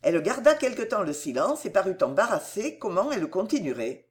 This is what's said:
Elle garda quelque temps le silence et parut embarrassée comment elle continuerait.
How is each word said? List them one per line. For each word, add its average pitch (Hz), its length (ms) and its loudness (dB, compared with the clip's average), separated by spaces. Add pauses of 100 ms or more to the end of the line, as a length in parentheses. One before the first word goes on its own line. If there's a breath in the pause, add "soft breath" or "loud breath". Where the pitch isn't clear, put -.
Elle 165 200 2
garda 247 320 4
quelque 254 280 -2
temps 220 200 -2
le 156 100 -2
silence 147 540 -2
et - 40 -6
parut 190 320 2
embarrassée 214 760 0
comment 208 320 0
elle 185 180 -2
continuerait. 160 840 -2